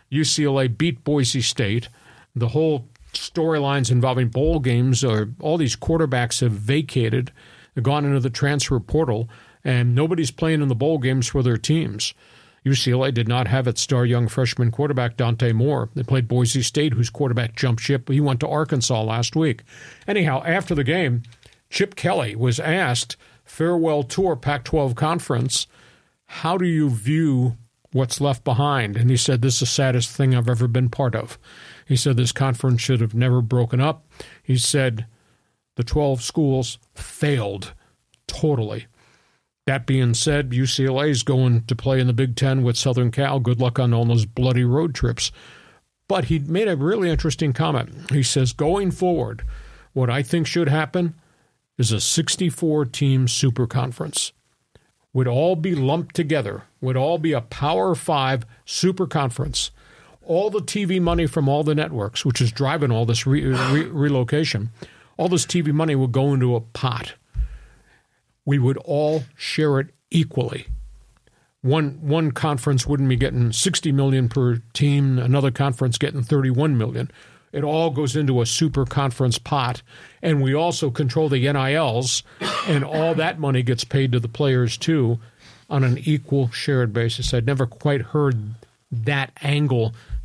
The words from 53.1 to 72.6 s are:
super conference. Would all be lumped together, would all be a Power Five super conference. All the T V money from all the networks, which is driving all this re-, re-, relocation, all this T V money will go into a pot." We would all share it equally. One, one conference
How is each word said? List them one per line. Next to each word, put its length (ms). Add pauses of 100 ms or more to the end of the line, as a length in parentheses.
super 400
conference. 640 (800)
Would 160
all 300
be 180
lumped 400
together, 480 (160)
would 160
all 220
be 160
a 80
Power 520
Five 520 (180)
super 420
conference. 680 (500)
All 280
the 120
T 240
V 160
money 260
from 220
all 160
the 100
networks, 480
which 160
is 140
driving 380
all 140
this 220
re-, 180
re-, 380
relocation, 840 (480)
all 100
this 160
T 160
V 140
money 220
will 120
go 260
into 220
a 60
pot." 540 (1300)
We 100
would 200
all 480 (100)
share 440
it 100 (200)
equally. 560 (960)
One, 400
one 300
conference 560